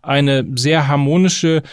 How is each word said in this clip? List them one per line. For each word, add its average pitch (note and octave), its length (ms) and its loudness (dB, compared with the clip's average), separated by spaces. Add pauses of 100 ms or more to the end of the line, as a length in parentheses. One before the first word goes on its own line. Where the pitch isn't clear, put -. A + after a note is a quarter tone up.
eine C#3 420 0 (120)
sehr C#3+ 340 0
harmonische, D#3+ 760 0 (100)